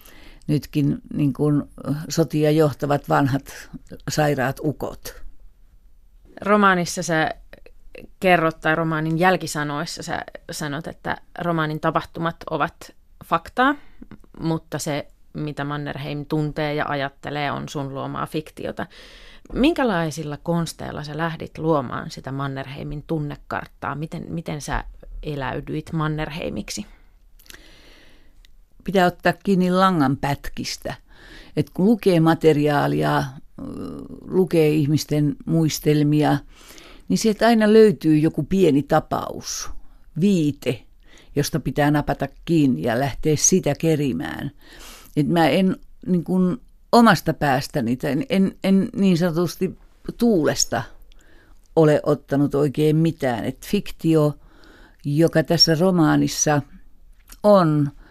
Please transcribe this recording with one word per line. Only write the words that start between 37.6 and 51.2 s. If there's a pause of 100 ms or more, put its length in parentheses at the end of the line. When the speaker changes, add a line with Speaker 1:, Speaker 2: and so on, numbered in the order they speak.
Speaker 1:
löytyy
joku
pieni
tapaus, (500)
viite, (540)
josta
pitää
napata (160)
kiinni
ja
lähteä
sitä
kerimään. (680)
Et
mä
en (300)
niin
kun (320)
omasta
päästäni,
en,
en,
en
niin
sanotusti (400)
tuulesta (920)